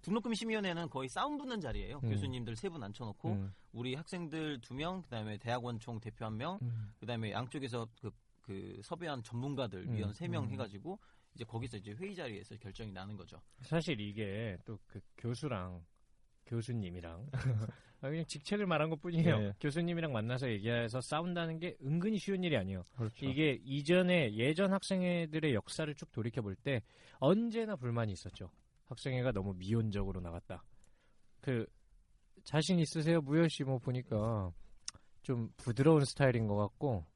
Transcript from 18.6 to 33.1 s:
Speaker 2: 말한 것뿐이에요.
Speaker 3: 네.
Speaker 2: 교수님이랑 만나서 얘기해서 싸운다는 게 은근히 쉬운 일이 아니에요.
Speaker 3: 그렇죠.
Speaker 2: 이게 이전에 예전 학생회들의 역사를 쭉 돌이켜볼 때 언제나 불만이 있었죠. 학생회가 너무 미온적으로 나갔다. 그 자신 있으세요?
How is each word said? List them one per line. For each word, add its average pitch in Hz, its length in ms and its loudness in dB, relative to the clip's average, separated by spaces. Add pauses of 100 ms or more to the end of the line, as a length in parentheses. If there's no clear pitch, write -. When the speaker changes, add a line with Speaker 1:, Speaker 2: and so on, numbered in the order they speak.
Speaker 2:
말한 160 240 4
것뿐이에요. 165 480 4
Speaker 3:
네. 101 200 0
Speaker 2:
교수님이랑 165 540 0
만나서 123 380 0
얘기해서 117 500 0
싸운다는 165 580 -2
게 175 220 -4
은근히 175 380 2
쉬운 190 240 0
일이 160 120 4
아니에요. 95 280 0 (120)
Speaker 3:
그렇죠. 117 300 -4
Speaker 2:
이게 135 380 4
이전에 147 720 4
예전 156 380 4
학생회들의 170 800 2
역사를 151 400 -2
쭉 - 160 -14
돌이켜볼 107 460 -2
때 131 260 0 (360)
언제나 214 560 4
불만이 117 380 0
있었죠. 90 380 -10 (360)
학생회가 127 440 0
너무 98 240 0
미온적으로 98 680 0
나갔다. 87 420 -8 (800)
그 120 240 0 (760)
자신 160 360 4
있으세요? 160 420 4